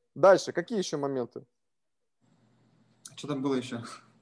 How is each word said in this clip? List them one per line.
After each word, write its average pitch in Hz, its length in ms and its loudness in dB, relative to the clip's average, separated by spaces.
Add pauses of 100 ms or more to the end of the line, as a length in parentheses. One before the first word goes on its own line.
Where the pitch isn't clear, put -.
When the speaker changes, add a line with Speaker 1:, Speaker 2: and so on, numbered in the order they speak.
(160)
Speaker 1:
Дальше. 170 380 6
Какие 175 260 -4
еще 170 180 -4
моменты? 135 480 -6 (1700)
Speaker 2:
А - 60 -20
что 139 100 -12
там 139 140 -4
было 135 140 0
еще? 123 260 -6 (400)